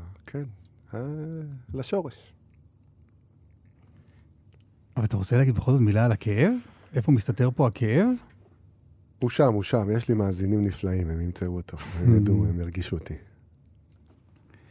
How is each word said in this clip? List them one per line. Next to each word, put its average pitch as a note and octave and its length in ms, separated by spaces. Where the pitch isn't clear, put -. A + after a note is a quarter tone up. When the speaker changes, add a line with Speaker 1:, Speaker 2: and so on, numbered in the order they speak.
Speaker 1:
כן. C#3+ 180
אה, A2 60
לשורש. C#3+ 600
Speaker 2:
אבל A2+ 80
אתה G#2 120
רוצה F#2+ 200
להגיד C3 180
בכל B2+ 160
זאת C3+ 100
מילה G#2+ 240
על A#2 60
הכאב? A2 420
איפה C#3 180
מסתתר B2 440
פה C#3 120
הכאב? A#2+ 420
Speaker 1:
הוא A#2+ 80
שם, C3 240
הוא G2+ 100
שם. G#2+ 280
יש A#2 180
לי A#2+ 40
מאזינים G2 500
נפלאים, F#2 460
הם E2 120
ימצאו F2+ 340
אותו. F2 220
הם A2 160
ידעו, G#2 300
Speaker 2:
<laughs> - 40
Speaker 1:
הם E2+ 100
ירגישו F2 360
אותי. D#2 180